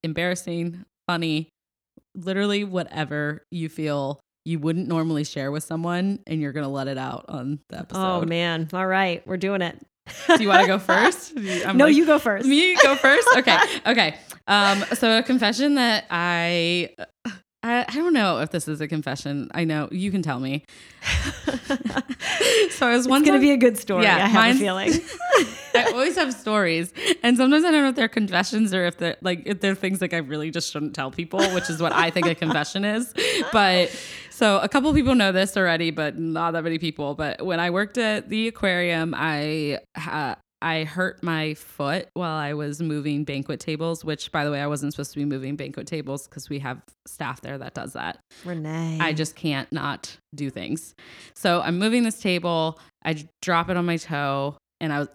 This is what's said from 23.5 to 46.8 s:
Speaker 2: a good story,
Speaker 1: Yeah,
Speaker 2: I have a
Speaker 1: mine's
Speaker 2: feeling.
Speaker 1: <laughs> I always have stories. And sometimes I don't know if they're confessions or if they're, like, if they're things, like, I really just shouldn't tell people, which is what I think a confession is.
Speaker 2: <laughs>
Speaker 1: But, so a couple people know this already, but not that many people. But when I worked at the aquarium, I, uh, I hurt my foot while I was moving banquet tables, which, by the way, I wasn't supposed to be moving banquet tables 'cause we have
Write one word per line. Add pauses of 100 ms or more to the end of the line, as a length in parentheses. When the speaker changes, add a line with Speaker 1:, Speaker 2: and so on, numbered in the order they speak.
Speaker 2:
a
good
story,
Speaker 1:
Yeah,
Speaker 2:
I
have (120)
a
Speaker 1:
mine's
Speaker 2:
feeling.
Speaker 1:
<laughs>
I
always
have
stories. (300)
And
sometimes
I
don't
know
if
they're
confessions
or
if
they're,
like,
if
they're
things,
like,
I
really
just
shouldn't
tell
people, (140)
which
is
what
I
think
a
confession
is.
Speaker 2:
<laughs>
Speaker 1:
But, (400)
so
a
couple
people
know
this
already,
but
not
that
many
people.
But
when
I
worked
at
the
aquarium,
I, (160)
uh, (260)
I
hurt
my
foot
while
I
was
moving
banquet
tables,
which,
by
the
way,
I
wasn't
supposed
to
be
moving
banquet
tables
'cause
we
have (260)